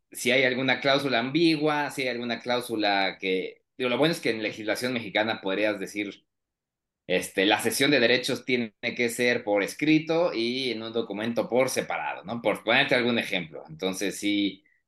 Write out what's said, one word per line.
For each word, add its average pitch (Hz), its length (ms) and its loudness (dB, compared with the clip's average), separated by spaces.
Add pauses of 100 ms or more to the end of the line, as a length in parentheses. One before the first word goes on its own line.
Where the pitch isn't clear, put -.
(120)
si - 200 -2
hay 131 120 4
alguna 127 360 2
cláusula 139 400 2
ambigua, 147 720 2
si 139 120 -6
hay 127 60 -2
alguna 120 320 -4
cláusula 104 800 0
que, 92 440 -2 (140)
digo, 127 120 0
lo 120 80 2
bueno 156 160 4
es 165 80 -6
que 135 100 0
en 110 120 -4
legislación 107 500 -2
mexicana 110 480 -2
podrías 101 380 0
decir, 98 460 -8 (840)
este, 92 380 0
la 107 160 4
cesión 135 300 2
de 139 80 4
derechos 123 460 2
tiene 120 360 -2
que 120 280 -2
ser 120 340 0
por 104 200 2
escrito 160 720 2
y 120 380 -2
en 110 120 -6
un 113 100 -10
documento 110 560 -2
por 127 200 2
separado, 78 560 -4
¿no? 117 160 -8
Por 101 220 0
ponerte 135 320 2
algún 120 240 2
ejemplo. 80 500 -6
Entonces, 92 500 -4
sí, 101 440 0 (240)